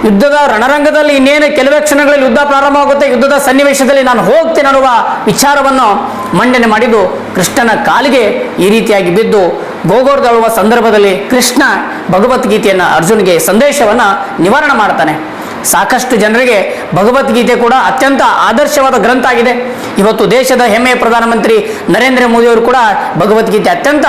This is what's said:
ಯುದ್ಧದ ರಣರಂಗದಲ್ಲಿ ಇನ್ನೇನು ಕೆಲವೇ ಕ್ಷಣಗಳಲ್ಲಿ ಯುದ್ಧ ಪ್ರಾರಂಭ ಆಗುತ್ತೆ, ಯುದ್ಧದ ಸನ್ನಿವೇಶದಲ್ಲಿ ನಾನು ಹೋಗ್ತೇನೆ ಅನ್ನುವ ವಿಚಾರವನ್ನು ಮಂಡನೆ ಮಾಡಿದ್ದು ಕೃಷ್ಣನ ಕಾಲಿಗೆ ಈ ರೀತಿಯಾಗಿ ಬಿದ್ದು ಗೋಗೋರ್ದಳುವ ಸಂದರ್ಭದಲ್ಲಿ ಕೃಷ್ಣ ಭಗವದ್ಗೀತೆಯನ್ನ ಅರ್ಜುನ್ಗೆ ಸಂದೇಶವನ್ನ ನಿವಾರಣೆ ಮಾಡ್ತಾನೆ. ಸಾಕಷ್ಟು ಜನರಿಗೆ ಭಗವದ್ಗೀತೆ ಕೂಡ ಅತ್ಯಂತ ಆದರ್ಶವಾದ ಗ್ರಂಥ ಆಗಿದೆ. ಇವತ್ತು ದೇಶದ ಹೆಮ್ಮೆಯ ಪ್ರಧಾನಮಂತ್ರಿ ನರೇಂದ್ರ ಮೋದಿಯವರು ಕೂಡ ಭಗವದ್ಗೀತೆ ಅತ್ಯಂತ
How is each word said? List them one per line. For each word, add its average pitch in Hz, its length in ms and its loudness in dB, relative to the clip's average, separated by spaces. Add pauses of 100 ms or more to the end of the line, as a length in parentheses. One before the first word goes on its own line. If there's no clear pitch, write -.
ಯುದ್ಧದ 220 300 2 (120)
ರಣರಂಗದಲ್ಲಿ 285 680 0
ಇನ್ನೇನು 285 400 2
ಕೆಲವೇ 277 240 2
ಕ್ಷಣಗಳಲ್ಲಿ 285 460 2
ಯುದ್ಧ 254 140 2
ಪ್ರಾರಂಭ 285 380 0
ಆಗುತ್ತೆ, 277 320 0
ಯುದ್ಧದ 254 240 0
ಸನ್ನಿವೇಶದಲ್ಲಿ 269 680 2
ನಾನು 240 200 0
ಹೋಗ್ತೇನೆ 294 440 2
ಅನ್ನುವ 269 200 2 (380)
ವಿಚಾರವನ್ನು 262 920 0 (200)
ಮಂಡನೆ 240 300 0
ಮಾಡಿದ್ದು 220 540 0 (140)
ಕೃಷ್ಣನ 185 320 -2
ಕಾಲಿಗೆ 220 800 0 (100)
ಈ 180 100 2
ರೀತಿಯಾಗಿ 202 400 0
ಬಿದ್ದು 185 580 0 (200)
ಗೋಗೋರ್ದಳುವ 240 600 2
ಸಂದರ್ಭದಲ್ಲಿ 226 680 2
ಕೃಷ್ಣ - 460 0 (480)
ಭಗವದ್ಗೀತೆಯನ್ನ 202 680 0 (140)
ಅರ್ಜುನ್ಗೆ 180 440 2
ಸಂದೇಶವನ್ನ 233 600 0 (380)
ನಿವಾರಣೆ 269 380 0
ಮಾಡ್ತಾನೆ. 165 600 -2 (260)
ಸಾಕಷ್ಟು 202 520 0
ಜನರಿಗೆ 214 640 0 (160)
ಭಗವದ್ಗೀತೆ 240 600 0
ಕೂಡ 240 180 0 (120)
ಅತ್ಯಂತ 269 400 0
ಆದರ್ಶವಾದ 262 760 0
ಗ್ರಂಥ 262 240 0
ಆಗಿದೆ. 240 500 -2 (220)
ಇವತ್ತು 202 340 0
ದೇಶದ 254 300 0
ಹೆಮ್ಮೆಯ 247 340 0
ಪ್ರಧಾನಮಂತ್ರಿ 226 840 0 (100)
ನರೇಂದ್ರ 247 380 2
ಮೋದಿಯವರು 233 340 2
ಕೂಡ 247 140 0 (420)
ಭಗವದ್ಗೀತೆ 202 520 0
ಅತ್ಯಂತ 285 400 0